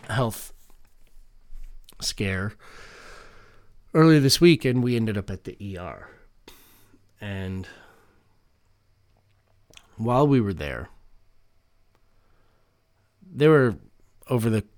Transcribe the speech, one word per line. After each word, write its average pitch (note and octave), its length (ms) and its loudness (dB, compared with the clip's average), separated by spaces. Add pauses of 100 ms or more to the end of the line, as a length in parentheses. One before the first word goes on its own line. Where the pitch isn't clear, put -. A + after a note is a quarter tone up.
health A2+ 440 -6 (1500)
scare F#2+ 520 -6 (1400)
earlier D#3+ 280 6
this C3+ 200 2
week, E3+ 240 6
and B2 200 0
we B2 100 0
ended A2 240 -2
up G2 120 -8
at F#2 120 -12
the - 180 -16
E G2 160 -10
R. E2+ 340 -14 (1120)
And F#2+ 460 -8 (2250)
while B2 320 2
we C#3 120 4
were G2+ 140 -2
there, C#2+ 360 -10 (2250)
there D3+ 300 2
were, B2+ 260 4 (520)
over A#2 200 0
the A2 140 0 (160)